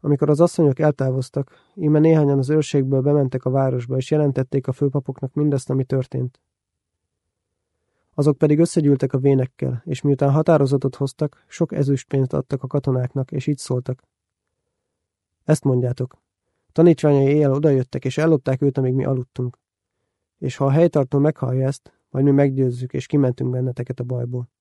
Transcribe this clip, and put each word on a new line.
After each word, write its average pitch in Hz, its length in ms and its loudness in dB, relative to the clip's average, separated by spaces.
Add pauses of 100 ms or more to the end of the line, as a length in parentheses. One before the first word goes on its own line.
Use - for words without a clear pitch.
Amikor 147 260 0
az 151 100 2
asszonyok 160 380 2
eltávoztak, 135 960 -4
íme 151 240 0
néhányan 151 400 4
az 131 100 -2
őrségből 139 520 0
bementek 135 440 0
a 135 60 -2
városba, 131 460 -2
és 131 140 -4
jelentették 139 560 0
a 131 60 -4
főpapoknak 135 640 -4
mindazt, 147 360 -2
ami 131 140 -2
történt. 127 560 -6 (1700)
Azok 147 240 2
pedig 151 200 2
összegyűltek 143 540 2
a 135 60 0
vénekkel, 131 680 0
és 143 160 -8
miután 139 300 0
határozatot 143 680 2
hoztak, - 520 -6
sok - 240 -4
ezüstpénzt 135 600 -2
adtak 139 300 -6
a 131 40 -10
katonáknak, 131 680 -4
és 143 140 -6
így 147 120 -2
szóltak: 127 440 -6 (1400)
„Ezt 156 200 0
mondjátok: 127 580 -2 (500)
tanítványai 147 540 4
éjjel 143 260 2
odajöttek, 135 520 0
és 131 140 -4
ellopták 147 440 0
őt, 139 160 0
amíg 131 160 0
mi 131 100 -2
aludtunk. 123 540 -6 (800)
És 139 180 -6
ha 143 80 -2
a 135 60 2
helytartó 147 480 2
meghallja 131 480 0
ezt, - 340 -10 (100)
majd 135 140 -2
mi 143 60 4
meggyőzzük, 131 600 0
és 135 140 -6
kimentünk 131 440 0
benneteket 127 500 -6
a 123 40 -6
bajból.“ 123 460 -8 (100)